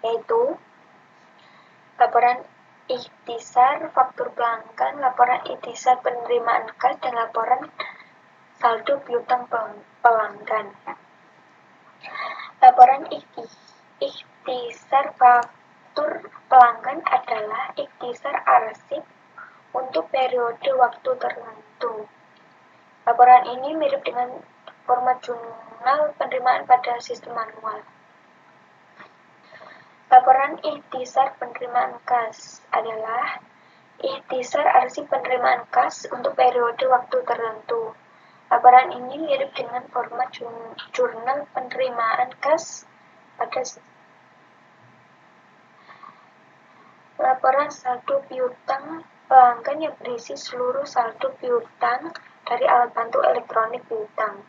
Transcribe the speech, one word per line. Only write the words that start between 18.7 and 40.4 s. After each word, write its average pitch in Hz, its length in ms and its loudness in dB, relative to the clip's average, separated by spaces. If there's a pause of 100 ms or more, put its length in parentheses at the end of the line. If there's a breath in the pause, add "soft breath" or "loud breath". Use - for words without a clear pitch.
untuk 262 320 -4
periode 247 640 -2
waktu 254 360 2 (120)
tertentu. 233 880 -10 (960)
Laporan 247 400 8
ini 262 320 -6
mirip 277 240 -2
dengan 247 400 -6 (400)
format 247 400 0
jurnal 302 960 -4
penerimaan - 480 0
pada 247 340 2
sistem 240 380 -12
manual. 214 480 -10 (2250 loud breath)
Laporan 269 500 6
ikhtisar 269 760 -4
penerimaan 240 680 -6
kas - 560 -6 (140)
adalah 220 640 -6 (640 soft breath)
ikhtisar 269 640 -4 (160)
arsip 285 260 -6
penerimaan 247 640 -2
kas - 400 -2
untuk 247 240 -6
periode 247 560 2
waktu 247 340 2
tertentu. 226 680 -6 (580 soft breath)
Laporan 247 400 8
ini 254 300 -10
mirip 277 340 -4
dengan 247 380 -8
format 240 400 -6
jur-, 233 420 -14 (160)